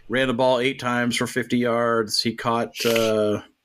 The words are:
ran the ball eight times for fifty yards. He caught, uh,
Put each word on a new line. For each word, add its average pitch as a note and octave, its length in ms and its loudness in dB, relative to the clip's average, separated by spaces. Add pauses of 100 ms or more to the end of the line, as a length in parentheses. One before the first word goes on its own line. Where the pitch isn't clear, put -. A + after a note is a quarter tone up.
ran C3 180 0
the C3 60 0
ball B2+ 260 2
eight C3+ 200 -2
times A#2+ 360 -2
for - 120 0
fifty B2 320 -2
yards. A#2 640 0
He A#2 120 -2
caught, A#2 500 -2
uh, G#2+ 580 2 (240)